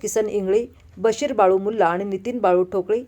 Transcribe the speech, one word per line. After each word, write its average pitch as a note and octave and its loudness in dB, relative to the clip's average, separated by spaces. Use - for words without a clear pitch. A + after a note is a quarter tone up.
किसन G#3+ -2
इंगळे, G3+ 0
बशीर A3+ -2
बाळू F#3+ 4
मुल्ला G3+ 0
आणि F3 0
नितीन G3+ -6
बाळू F#3 4
ठोकळे G3 -2